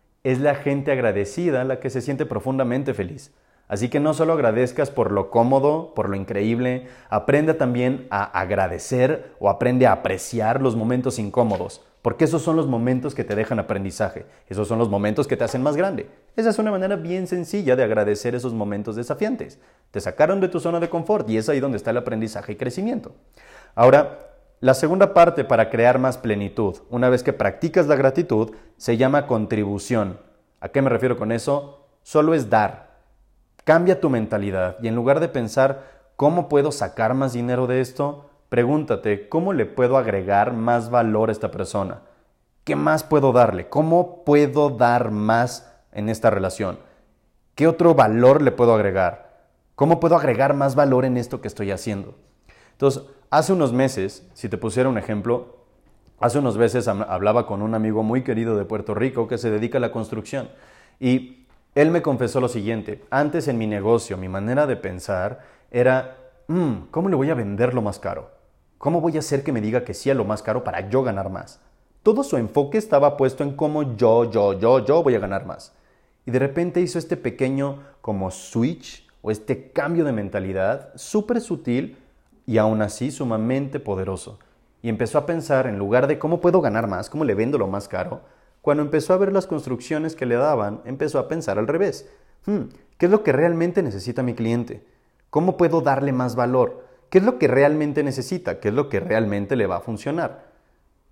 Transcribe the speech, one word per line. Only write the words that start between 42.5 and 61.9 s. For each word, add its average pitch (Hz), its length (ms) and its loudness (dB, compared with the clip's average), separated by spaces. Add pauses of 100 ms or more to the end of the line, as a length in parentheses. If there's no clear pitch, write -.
¿Qué 147 120 -4
más 151 280 0
puedo 135 260 4
darle? 113 380 4
¿Cómo 165 560 0
puedo 147 460 4
dar 120 400 2
más 110 600 0 (220)
en 104 160 -6
esta 110 220 2
relación? 95 480 -2 (760)
¿Qué 147 120 4
otro 165 280 6
valor 123 460 8
le 131 120 4
puedo 117 200 6
agregar? 95 720 0 (300)
¿Cómo 160 260 4
puedo 165 160 4
agregar 135 380 2
más 139 200 0
valor 131 300 4
en 127 140 0
esto 117 240 -8
que 110 60 -8
estoy 101 220 -6
haciendo?". 98 440 -8 (580)
Entonces, 139 300 0 (260)
hace 156 240 2
unos 143 220 2
meses, 127 580 -2
si - 160 -10
te 104 80 -6
pusiera 117 320 0
un 120 80 0
ejemplo, 107 600 -4 (640)
hace 120 180 2
unos 123 180 0
meses 117 320 2
ham-, 101 180 -2
hablaba 107 400 0
con 101 140 -6
un 110 140 -2
amigo 110 280 0
muy 123 220 0
querido 113 320 -2
de 101 80 -2
Puerto 104 300 -6
Rico 120 340 -2
que 123 80 -4
se 110 140 -2
dedica 110 260 -2
a 127 60 -2
la 117 100 -2
construcción 113 560 -8 (500)
y 127 360 0 (400)
él 156 180 4